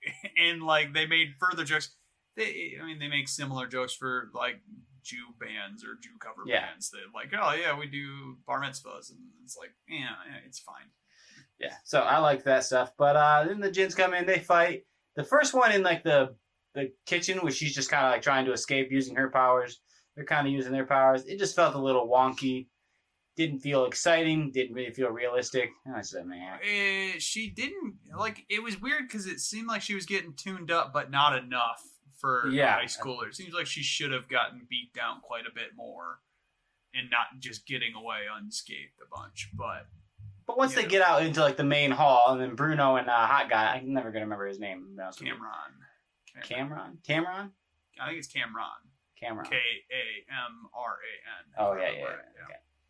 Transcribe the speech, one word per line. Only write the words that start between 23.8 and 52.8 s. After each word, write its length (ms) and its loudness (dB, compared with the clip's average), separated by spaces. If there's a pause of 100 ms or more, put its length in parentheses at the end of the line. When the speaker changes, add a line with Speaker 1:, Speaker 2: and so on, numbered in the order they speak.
Speaker 2:
exciting. 640 2
Didn't 240 -2
really 160 -6
feel 180 -2
realistic. 640 -2 (140)
And 100 -10
I 60 -8
said, 260 -12
"Man." 360 -12
Speaker 1:
Eh, 560 -2
she 300 -6
didn't, 500 -10 (140)
like, 360 -6
it 120 -4
was 180 -8
weird 300 -4
'cause 160 -8
it 140 -10
seemed 280 -8
like 140 -4
she 140 -6
was 100 -8
getting 300 -6
tuned 360 -10
up, 220 0
but 160 -4
not 260 4
enough 480 -4 (340)
for 320 0
Speaker 2:
Yeah. 260 4
Speaker 1:
a 40 2
high 60 -2
schooler. 420 -8
It 80 -16
seems 180 -14
like 140 -4
she 160 -6
should 280 -2
have 160 -4
gotten 380 -2
beat 280 -10
down 280 -6
quite 260 -10
a 40 -12
bit 240 -12
more 460 -14 (720)
and 160 -6
not 300 -2
just 260 -14
getting 300 -6
away 320 -8
unscathed 720 -12
a 40 -20
bunch, 480 -14
but 340 -10 (600)
Speaker 2:
But 100 -2
once 160 4
they 80 2
Speaker 1:
Yeah. 80 0
Speaker 2:
get 140 6
out 200 6
into, 160 0
like, 160 6
the 80 0
main 280 4
hall, 420 8
and 80 0
then 140 -4
Bruno 420 4
and, 120 0
uh, 180 6
Hot 220 4
Guy, 260 4
I'm 180 -6
never 180 -2
gonna 140 -6
remember 220 -6
his 120 -10
name, 300 -10
to 80 -20
be 40 -12
honest 200 -12
with 60 -6
you. 80 -6
Speaker 1:
Cameron. 500 -14 (580)
Speaker 2:
Cameron? 600 -10
Cameron? 500 -4 (460)
Speaker 1:
I 80 -8
think 120 -8
it's 80 -14
Cameron. 640 -8 (240)
Speaker 2:
Cameron. 340 -10
Speaker 1:
K 60 -4 (360)
A 380 -10
M 440 -12
R 260 -8
A 400 -16
N, 140 -20
if 60 -14
Speaker 2:
Oh, 120 2
Speaker 1:
I 60 -2
Speaker 2:
yeah, 40 -4
yeah, 80 -2
Speaker 1:
remember 100 -6 (100)
Speaker 2:
yeah. 60 -10
Speaker 1:
right, 100 -18 (100)
yeah. 100 -20
Speaker 2:
Okay. 140 -18 (300)